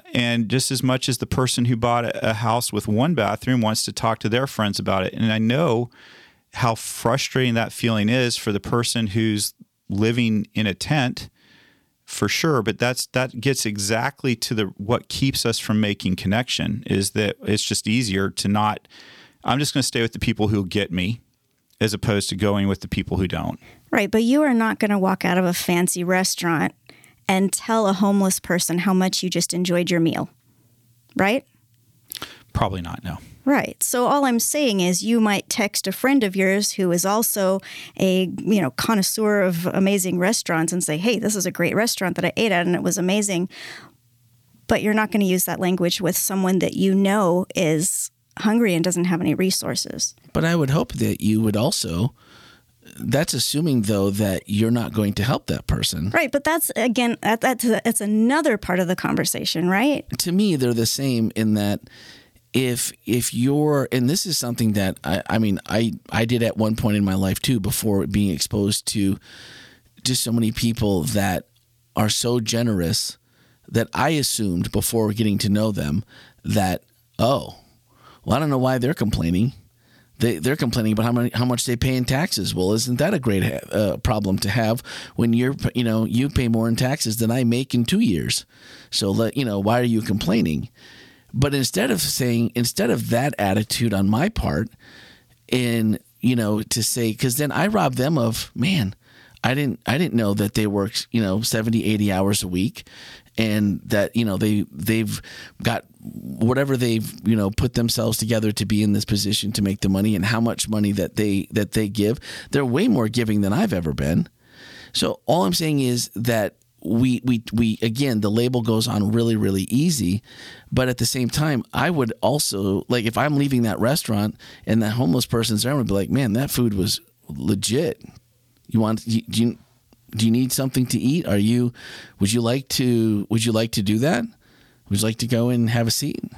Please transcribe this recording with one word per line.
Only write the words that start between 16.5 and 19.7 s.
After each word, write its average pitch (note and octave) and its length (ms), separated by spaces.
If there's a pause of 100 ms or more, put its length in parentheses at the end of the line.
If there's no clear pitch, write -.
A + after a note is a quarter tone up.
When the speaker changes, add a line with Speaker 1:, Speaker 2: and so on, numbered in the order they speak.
Speaker 1:
is G2 260
that G#2+ 300
it's G#2 220
just - 240
easier G2+ 420
to - 180
not, G#2 400 (560)
I'm B2 140
just C#3+ 160